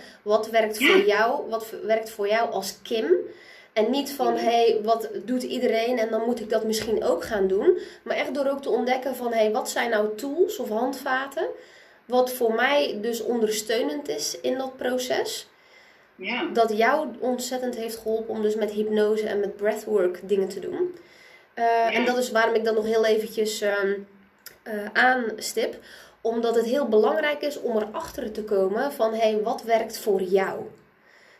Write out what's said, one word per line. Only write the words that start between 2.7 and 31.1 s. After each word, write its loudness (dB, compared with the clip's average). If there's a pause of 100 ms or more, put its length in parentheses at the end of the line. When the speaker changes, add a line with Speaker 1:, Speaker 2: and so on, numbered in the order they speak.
Speaker 1:
Kim? 2 (560)
En 2
niet 0
van, 0
Speaker 2:
Mhm. 0
Speaker 1:
hey, 4
wat 0 (160)
doet -2
iedereen 0
en 0
dan 0
moet -2
ik -8
dat 0
misschien 0
ook 0
gaan 0
doen. 4 (260)
Maar -4
echt -2
door 0
ook -4
te -4
ontdekken 0
van, -4
hey, 4
wat -2
zijn -2
nou 0
tools 0
of -4
handvaten? -2 (580)
Wat 2
voor 0
mij 2
dus -4
ondersteunend 0
is -6
in -2
dat -8
proces. -4 (680)
Speaker 2:
Ja. -6
Speaker 1:
Dat 2
jou 2 (120)
ontzettend -4
heeft -8
geholpen -4
om -4
dus 2
met 0
hypnose 0
en -2
met -4
breathwork 0
dingen 2
te -10
doen. -4 (580)
Eh, -2
Speaker 2:
Ja. 4
Speaker 1:
en 2
dat 2
is -2
waarom 2
ik -2
dan 2
nog 0
heel 2
eventjes, 0
ehm, 0 (720)
eh, -10 (200)
aanstip. 0 (440)
Omdat 0
het 4
heel 0
belangrijk 4
is -4
om -2
erachter -6
te -6
komen 0
van, 0
hey, 2
wat -2
werkt 0
voor 2
jou? 0 (800)